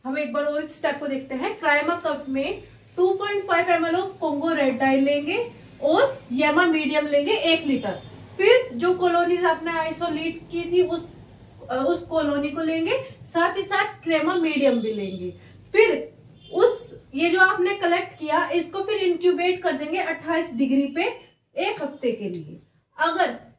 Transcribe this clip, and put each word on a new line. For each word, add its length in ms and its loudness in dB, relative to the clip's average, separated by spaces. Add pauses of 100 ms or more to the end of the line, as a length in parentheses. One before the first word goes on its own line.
हम 120 -4
एक 160 -4
बार 100 0
और 200 -2
इस 140 -14
step 220 -2
को 80 -8
देखते 280 -6
हैं। 240 -6
क्राइमा 360 2
cup 340 -4
में 340 -4 (340)
टू 160 4
पॉइंट 340 -4
फ़ाइव 220 2
एम 160 2
एल 100 0
of 220 -4
Congo 360 -2
red 260 0
dye 200 4
लेंगे 380 0 (440)
और 380 2 (120)
Yema 340 2
medium 420 2
लेंगे 260 2
एक 320 2
liter। 360 -2 (360)
फिर 360 6
जो 200 2
colonies 520 2
आपने 260 0
isolate 680 -4 (120)
की 200 -4
थी 100 6
उस, 340 -2 (540)
अ, 60 -4
उस 260 0
colony 480 -2
को 120 -6
लेंगे, 360 0 (280)
साथ 320 0
ही 60 -2
साथ 400 -2
Crema 320 0
medium 460 2
भी 120 -4
लेंगे। 380 -8 (400)
फिर 420 4 (400)
उस, 420 2 (200)
ये 140 0
जो 100 4
आपने 360 4
collect 440 -2
किया, 300 0
इसको 340 -2
फिर 200 -2
incubate 600 2
कर 80 2
देंगे 260 -4
अट्ठाईस 560 -4
डिग्री 340 2
पे 160 -2 (520)
एक 280 -2
हफ्ते 280 -4
के 180 -6
लिए। 320 -12 (360)
अगर 420 0 (200)